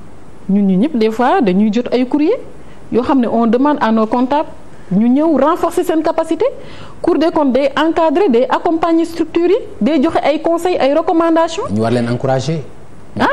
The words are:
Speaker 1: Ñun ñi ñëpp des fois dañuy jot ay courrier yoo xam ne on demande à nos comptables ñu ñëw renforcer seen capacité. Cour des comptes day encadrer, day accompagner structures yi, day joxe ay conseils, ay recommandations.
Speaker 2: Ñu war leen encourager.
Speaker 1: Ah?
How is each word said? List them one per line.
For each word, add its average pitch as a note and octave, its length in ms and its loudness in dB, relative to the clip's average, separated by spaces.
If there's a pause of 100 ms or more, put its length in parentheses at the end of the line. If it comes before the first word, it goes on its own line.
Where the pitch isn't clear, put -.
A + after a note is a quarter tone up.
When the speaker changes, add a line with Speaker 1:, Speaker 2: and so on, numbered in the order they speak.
(500)
Speaker 1:
Ñun G3+ 160 2
ñi F#3+ 120 2
ñëpp C4+ 200 0
des A3 140 2
fois C4+ 300 2
dañuy G#3 320 2
jot A#3+ 180 -2
ay B3 140 0
courrier D4+ 300 0 (560)
yoo A#3 120 0
xam C#4 180 2
ne A#3 60 0
on A#3 200 2
demande C4+ 340 2
à A3 100 2
nos A3 160 2
comptables C4 420 0 (420)
ñu G#3 180 2
ñëw D4 280 2
renforcer E4 460 2
seen D#4+ 200 0
capacité. E4 420 0 (560)
Cour E4+ 160 2
des D#4+ 140 2
comptes D4 220 2
day C4+ 240 2
encadrer, D#4+ 520 2
day A#3+ 200 4
accompagner E4 560 0
structures E4+ 440 0
yi, G4+ 80 4 (240)
day C4+ 220 2
joxe E4 200 0
ay D4 180 0
conseils, E4+ 380 0
ay C4+ 140 2
recommandations. E4 800 0
Speaker 2:
Ñu G#2+ 100 0
war A2+ 100 0
leen A#2+ 180 0
encourager. C3 520 -2 (580)
Speaker 1:
Ah? B3 140 2